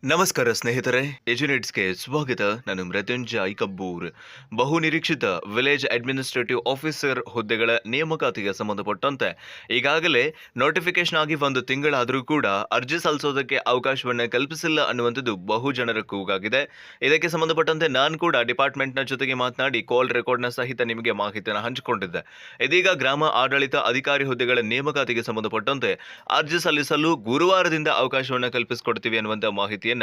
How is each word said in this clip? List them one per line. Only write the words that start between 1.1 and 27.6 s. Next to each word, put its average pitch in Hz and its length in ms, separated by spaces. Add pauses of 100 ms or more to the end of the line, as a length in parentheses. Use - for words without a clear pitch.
ಎಜುನೇಟ್ಸ್‌ಗೆ 120 680
ಸ್ವಾಗತ. 127 480
ನಾನು 101 440
ಮೃತ್ಯುಂಜಯ್ 104 720
ಕಬ್ಬೂರ್. 90 560 (440)
ಬಹುನಿರೀಕ್ಷಿತ 156 680
ವಿಲೇಜ್ 120 640
ಅಡ್ಮಿನಿಸ್ಟ್ರೇಟಿವ್ 123 760 (100)
ಆಫೀಸರ್ 135 560
ಹುದ್ದೆಗಳ 113 420 (160)
ನೇಮಕಾತಿಗೆ 131 680
ಸಂಬಂಧಪಟ್ಟಂತೆ 104 1080 (100)
ಈಗಾಗಲೇ 143 640 (220)
ನೋಟಿಫಿಕೇಶನ್ 165 600
ಆಗಿ 156 160
ಒಂದು 139 260
ತಿಂಗಳಾದರೂ 131 640
ಕೂಡ 147 220
ಅರ್ಜಿ 120 540
ಸಲ್ಲಿಸೋದಕ್ಕೆ 139 560
ಅವಕಾಶವನ್ನ 127 720
ಕಲ್ಪಿಸಿಲ್ಲ 147 600
ಅನ್ನುವಂಥದ್ದು 120 480
ಬಹು 107 360
ಜನರ 117 300
ಕೂಗಾಗಿದೆ. 101 1000
ಇದಕ್ಕೆ 160 280
ಸಂಬಂಧಪಟ್ಟಂತೆ 160 580
ನಾನ್ 143 320
ಕೂಡ 170 180
ಡಿಪಾರ್ಟ್ಮೆಂಟ್‌ನ 135 640
ಜೊತೆಗೆ 131 320
ಮಾತನಾಡಿ 127 500
ಕಾಲ್ 127 260
ರೆಕಾರ್ಡ್‌ನ 123 380
ಸಹಿತ 123 340
ನಿಮಗೆ 117 300
ಮಾಹಿತಿಯನ್ನ 104 500
ಹಂಚಿಕೊಂಡಿದ್ದೆ. 104 920 (120)
ಇದೀಗ 175 280
ಗ್ರಾಮ 139 300
ಆಡಳಿತ 135 520
ಅಧಿಕಾರಿ 135 480
ಹುದ್ದೆಗಳ 123 360
ನೇಮಕಾತಿಗೆ 123 640
ಸಂಬಂಧಪಟ್ಟಂತೆ 110 1000 (100)
ಅರ್ಜಿ 156 280
ಸಲ್ಲಿಸಲು 156 560
ಗುರುವಾರದಿಂದ 160 720